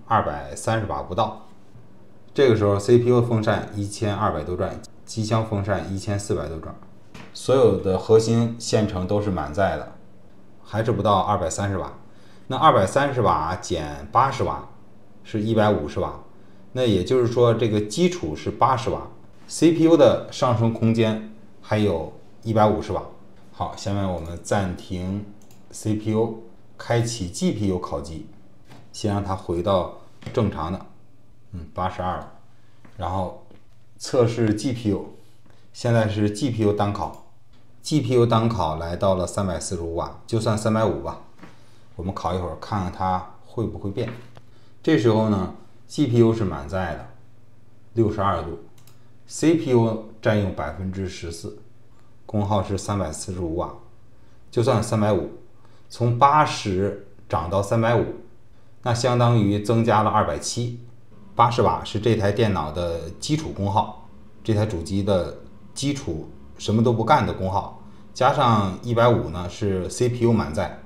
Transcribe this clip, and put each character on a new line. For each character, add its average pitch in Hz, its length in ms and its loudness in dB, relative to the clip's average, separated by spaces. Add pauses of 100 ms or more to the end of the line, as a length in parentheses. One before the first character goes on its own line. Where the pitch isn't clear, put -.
二 107 180 4
百 71 320 -6
三 113 240 -2
十 101 60 -4
瓦 71 180 -4
不 87 100 -8
到。 107 320 -2 (880)
这 139 140 6
个 110 80 8
时 104 80 2
候 101 120 4
C 120 220 6
P 120 120 2
U 123 120 6
风 117 180 2
扇 104 360 0
一 104 100 -4
千 101 260 -4
二 98 200 0
百 80 100 -4
多 87 140 -6
转， 92 240 -4 (240)
机 110 200 -6
箱 110 220 0
风 101 180 -2
扇 98 300 -2
一 - 20 -4
千 101 220 -4
四 98 160 -4
百 76 140 -4
多 80 100 -8
转， 82 160 -12 (580)
所 - 220 0
有 107 260 6
的 92 160 2
核 110 220 6
心 117 400 2
线 107 300 0
程 92 180 -4
都 101 160 0
是 104 80 -2
满 76 240 -4
载 92 220 2
的， - 160 -10 (720)
还 110 180 -2
是 120 80 0
不 98 100 0
到 101 200 4
二 98 180 2
百 85 100 -2
三 98 220 -2
十 95 80 -2
瓦。 71 140 -8 (560)
那 131 80 -4
二 156 180 6
百 104 100 6
三 139 300 2
十 123 60 0
瓦 85 340 2
减 73 560 -6
八 127 180 4
十 117 140 -2
瓦 71 260 -4 (540)
是 - 180 -4
一 110 140 2
百 107 160 8
五 78 180 0
十 - 120 -4
瓦， 78 200 -4 (520)
那 127 100 -2
也 98 220 4
就 127 160 4
是 117 80 4
说 117 260 6
这 117 140 2
个 107 140 2
基 175 280 2
础 78 240 -6
是 - 160 -6
八 123 260 4
十 107 140 -2
瓦 78 120 -2 (440)
，C - 240 4
P 156 140 4
U 165 120 8
的 - 360 6
上 123 260 2
升 113 160 2
空 113 180 2
间 110 400 2 (280)
还 - 180 -2
有 82 340 0 (300)
一 113 100 -4
百 110 140 6
五 98 160 2
十 - 100 -6
瓦。 80 120 -4 (480)
好， 82 240 -6
下 98 160 -6
面 101 120 0
我 90 140 -2
们 82 240 -10
暂 95 340 0
停 92 480 -6 (460)
C - 240 -2
P 107 160 -2
U， 113 320 0 (340)
开 117 240 0
启 113 280 -2
G 175 240 0
P 104 160 0
U 90 100 0
烤 80 220 -6
机， 78 260 -12 (680)
先 104 200 -2
让 101 100 0
它 95 140 -4
回 87 260 -4
到 90 360 2 (340)
正 104 180 2
常 80 220 -4
的， - 140 -8 (680)
嗯， 82 200 -12
八 90 160 -4
十 90 140 -8
二 90 140 -2
了。 - 160 -12 (640)
然 87 160 -4
后 92 340 -4 (500)
测 123 300 2
试 110 260 2
G 123 200 -2
P 107 180 -2
U， - 240 -2 (580)
现 120 220 0
在 110 140 4
是 104 200 2
G 127 220 -2
P 113 140 0
U 104 80 6
单 101 200 0
烤 - 400 -8 (480)
，G 151 200 0
P 123 140 0
U 120 120 6
单 113 220 4
烤 85 260 0
来 82 220 -6
到 95 180 4
了 90 100 0
三 98 220 -2
百 85 140 -2
四 - 160 -6
十 82 60 -4
五 82 120 -6
瓦， - 320 -6
就 113 140 0
算 110 180 0
三 110 160 0
百 110 100 2
五 95 180 0
吧。 78 180 -8 (760)
我 87 60 -8
们 95 120 -4
烤 - 200 -4
一 92 40 0
会 87 100 -4
儿， 78 100 -8
看 101 240 -4
看 90 80 -4
它 92 420 -4 (120)
会 110 220 -6
不 87 100 -6
会 98 140 -8
变。 113 180 -4 (760)
这 160 160 4
时 120 120 4
候 110 180 4
呢 95 260 0 (320)
，G 147 200 0
P 117 140 4
U 113 120 8
是 110 120 0
满 73 220 -4
载 90 280 -4
的， - 120 -12 (840)
六 110 180 2
十 98 120 -2
二 95 180 2
度 80 200 -8 (640)
，C 165 300 2
P 135 160 0
U 113 360 2 (140)
占 107 180 4
用 95 140 0
百 73 180 -6
分 95 180 -6
之 95 160 -4
十 87 240 -10
四， - 280 -12 (680)
功 104 180 -2
耗 101 200 2
是 98 160 -2
三 101 200 -4
百 82 140 -2
四 90 220 -8
十 90 60 -6
五 82 160 -4
瓦， 87 180 -4 (760)
就 120 120 0
算 117 200 4
三 - 160 0
百 104 140 4
五， 85 200 -2 (580)
从 120 280 0
八 143 240 6
十 98 640 -2 (220)
涨 80 220 -2
到 95 100 2
三 113 180 0
百 113 160 4
五， 98 120 2 (760)
那 120 120 0
相 123 240 2
当 120 200 6
于 101 220 4
增 113 240 2
加 107 180 6
了 107 60 4
二 104 180 4
百 73 120 -2
七。 120 420 -6 (540)
八 120 160 6
十 120 100 0
瓦 87 240 2
是 104 160 -4
这 113 160 2
台 101 160 2
电 104 220 2
脑 78 180 -4
的 85 380 -4 (100)
基 151 160 -2
础 156 140 -4
功 98 200 -2
耗， - 380 -2 (340)
这 110 120 2
台 104 100 2
主 98 160 -4
机 95 220 -2
的 92 340 0 (380)
基 143 180 -2
础 - 380 -8 (260)
什 - 180 -2
么 113 80 6
都 120 120 4
不 110 100 0
干 120 220 4
的 85 80 -2
功 92 160 -2
耗， - 320 -4 (320)
加 131 180 4
上 110 500 2
一 120 120 -2
百 117 120 6
五 90 220 4
呢 87 220 -6
是 95 400 -2
C 123 180 0
P 120 160 -2
U 117 80 6
满 78 220 0
载， 92 300 -4